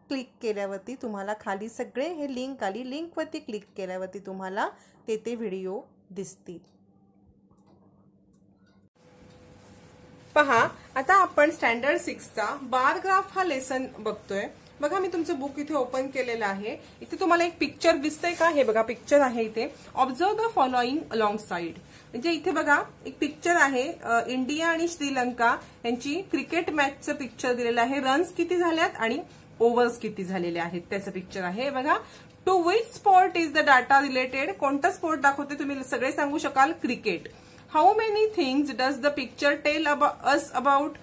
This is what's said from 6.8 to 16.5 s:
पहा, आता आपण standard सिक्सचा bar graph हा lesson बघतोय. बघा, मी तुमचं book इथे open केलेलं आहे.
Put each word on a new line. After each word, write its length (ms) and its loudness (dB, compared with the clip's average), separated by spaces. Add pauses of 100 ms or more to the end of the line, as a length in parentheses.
पहा, 340 6 (260)
आता 200 2
आपण 360 6
standard 480 0
सिक्सचा 640 -6
bar 420 0
graph 340 0
हा 60 2
lesson 420 -2 (120)
बघतोय. 460 -6 (360)
बघा, 180 0
मी 100 0
तुमचं 300 -4
book 200 -8
इथे 160 -4
open 320 -2
केलेलं 400 -4
आहे. 300 -6 (240)